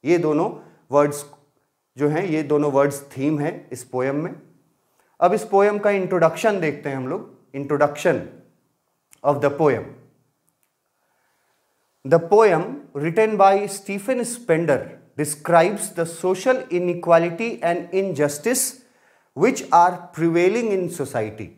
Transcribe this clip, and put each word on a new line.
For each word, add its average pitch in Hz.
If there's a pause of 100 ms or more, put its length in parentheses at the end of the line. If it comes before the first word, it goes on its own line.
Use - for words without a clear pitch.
ये 165
दोनों 156 (420)
वर्ड्स 143 (760)
जो 147
हैं, 165
ये 156
दोनों 147
वर्ड्स 139
थीम 143
हैं 170
इस 123
पोएम 131
में। 160 (880)
अब 175
इस 214
पोएम 202
का 208
इंट्रोडक्शन 185
देखते 147
हैं 135
हम 127
लोग, 185 (140)
introduction 147 (1040)
of 143
the 143 (120)
poem। 120 (2250)
The 156 (140)
poem 196 (340)
written 208
by 196 (140)
Stephen 220
Spender 160 (420)
describes 170
the 170
social 190 (100)
inequality 175 (140)
and 175
injustice 190 (720)
which 240 (100)
are 175 (260)
prevailing 180
in 185 (140)
society। 107 (100)